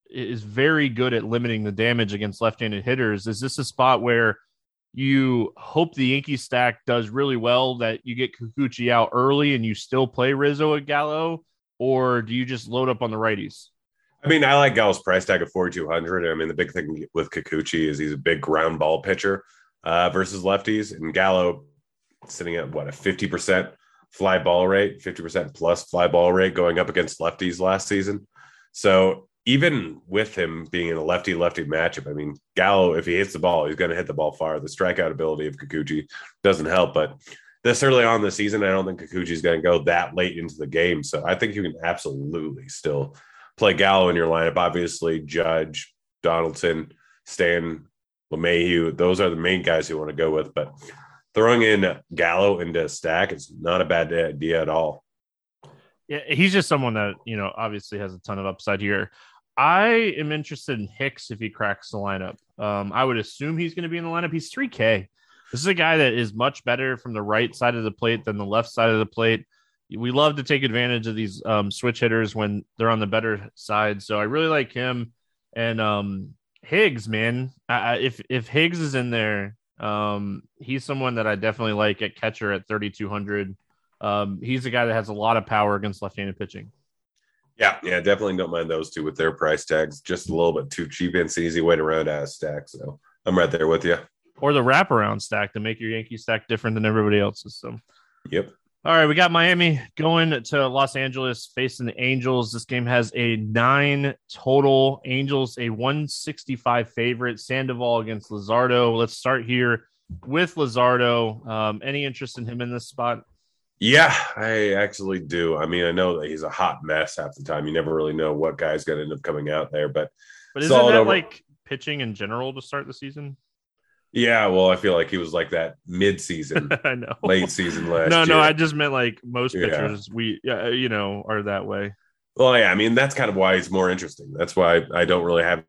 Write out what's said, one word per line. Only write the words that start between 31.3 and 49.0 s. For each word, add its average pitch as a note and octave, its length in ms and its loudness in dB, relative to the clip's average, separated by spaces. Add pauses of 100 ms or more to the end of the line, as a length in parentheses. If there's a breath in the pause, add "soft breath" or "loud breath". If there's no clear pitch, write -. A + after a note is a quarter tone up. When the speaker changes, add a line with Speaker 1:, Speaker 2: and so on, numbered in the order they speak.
Speaker 2:
matchup, D#2 420 -2
I D2 60 -10
mean, D2 200 -8 (220)
Gallo, F#2 380 4
if E2 100 -2
he F2 120 -2
hits G2 180 -2
the E2 60 -8
ball, D#2+ 260 2
he's D2+ 100 -4
gonna E2+ 180 -2
hit F2 120 -4
the D#2 80 -8
ball D2+ 180 -2
far. D#2+ 260 -4
The D2+ 100 -10
strikeout F2 420 -2
ability D#2 380 -4
of C#2+ 80 -10
Kikuchi D2 500 -6 (360 loud breath)
doesn't F2 220 2
help, F2 300 2
but D2+ 260 0 (420 loud breath)
this A#2+ 200 2
early C3 220 6
on A2+ 120 4
in G#2 60 0
the G2 80 0
season, G#2 320 -2
I G2 60 2
don't F#2+ 180 2
think E2+ 160 -8
Kikuchi E2+ 300 -6
is D#2+ 100 -4
gonna E2 180 2
go E2+ 200 4
that E2+ 360 0
late F2+ 220 -2
into E2 160 -10
the D2+ 120 -8
game. E2 360 0
So D2 240 -6
I F2+ 80 2
think G#2 200 -2
you G#2 80 -4
can E2 200 -6
absolutely D2+ 840 -6
still C#2+ 480 -6 (400 loud breath)
play G2+ 180 4
Gallo F#2+ 340 6
in F2 80 2
your E2+ 120 2
lineup. E2 280 2
Obviously, E2+ 640 0
Judge, D#2+ 760 -4 (280)
Donaldson, E2 720 -2 (340 soft breath)
Stan, E2+ 600 -2 (460)
LeMahieu, E2+ 640 2
those F2+ 240 2